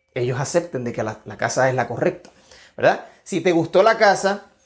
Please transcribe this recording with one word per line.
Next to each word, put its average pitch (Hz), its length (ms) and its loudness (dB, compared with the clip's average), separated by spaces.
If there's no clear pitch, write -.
ellos 123 240 -2
acepten 143 440 -4
de 117 100 -6
que 117 100 -6
la, 107 220 -8
la 98 120 -14
casa 127 320 0
es 127 60 -2
la 120 120 -2
correcta, - 440 -4
¿verdad? 180 300 0
Si 185 180 -4
te 180 100 2
gustó 165 320 2
la 226 160 4
casa, 196 460 2